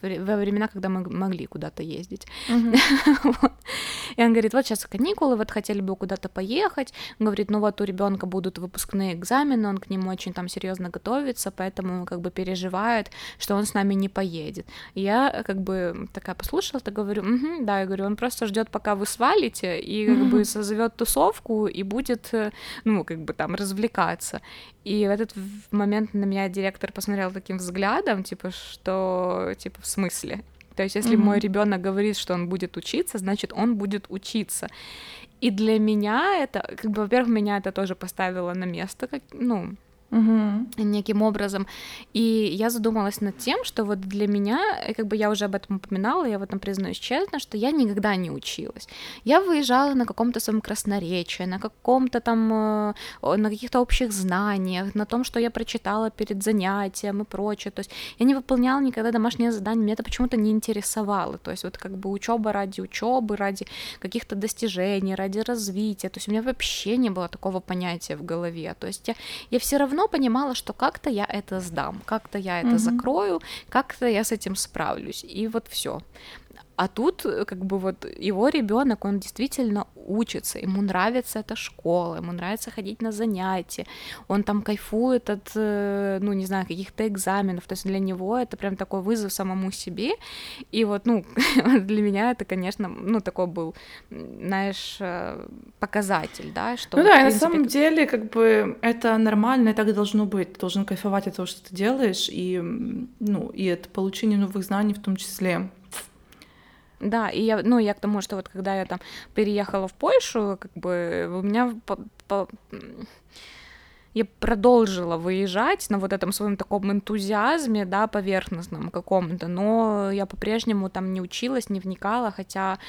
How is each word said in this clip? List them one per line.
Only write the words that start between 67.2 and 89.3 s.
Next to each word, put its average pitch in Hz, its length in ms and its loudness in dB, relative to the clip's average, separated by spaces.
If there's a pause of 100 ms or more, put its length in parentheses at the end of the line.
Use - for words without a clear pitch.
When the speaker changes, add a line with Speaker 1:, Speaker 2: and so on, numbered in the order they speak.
Speaker 1:
такого 185 320 -4
понятия 175 560 -4
в 151 140 -10
голове. 170 480 -4
То - 80 -8
есть - 220 -8
я, 233 60 -2 (360)
я 247 80 4
все 277 200 2
равно 285 300 2
понимала, 269 460 2
что - 180 -6
как-то - 380 -2
я 202 140 0
это 190 360 -4
сдам, 160 460 -4
как-то 220 320 -4
я 185 220 -2
это 170 60 0
Speaker 2:
Мгм. 233 120 6
Speaker 1:
закрою, 294 600 2 (300)
как-то - 360 0
я 214 160 4
с 220 120 -4
этим 196 220 -6
справлюсь. - 680 -4 (120)
И 214 120 -2
вот 220 200 -6
все. - 320 -6 (760)
А 185 120 2
тут, 285 380 0
э, 208 180 0
как 196 140 -6
бы 190 200 -2
вот 185 280 -4 (220)
его 208 220 2
ребенок, 240 540 2
он 202 160 0
действительно 220 640 -2 (220)
учится, - 500 -2
ему 190 240 -2
нравится 208 560 0
эта 220 180 -8
школа, 170 600 -2
ему 170 160 -6
нравится 196 380 -6
ходить 208 320 -8
на 226 100 -2
занятия, 190 760 -2 (420)
он 202 140 2
там 208 200 0
кайфует 226 680 0
от, 202 260 -6
э, 202 680 0
ну, 202 100 0
не 190 140 -2
знаю, 185 200 -2
каких-то 190 400 -6
экзаменов, 190 600 0
то 185 80 -8
есть - 120 -8
для 190 140 -2
него 190 360 -2
это 247 200 -2
прям 196 200 -4
такой 196 240 -4
вызов 208 320 -2